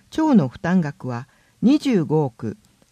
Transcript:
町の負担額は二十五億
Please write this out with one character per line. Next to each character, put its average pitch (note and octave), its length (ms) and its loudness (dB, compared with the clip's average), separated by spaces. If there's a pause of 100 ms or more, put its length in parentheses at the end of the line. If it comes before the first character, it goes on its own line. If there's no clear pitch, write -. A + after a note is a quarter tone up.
(100)
町 D#4 240 2
の D3 140 4
負 - 120 -16
担 F3+ 200 0
額 C#3+ 280 -8
は B2 180 -10 (360)
二 C#4 160 4
十 A3+ 260 0
五 D3 200 0
億 A#2 340 -8 (340)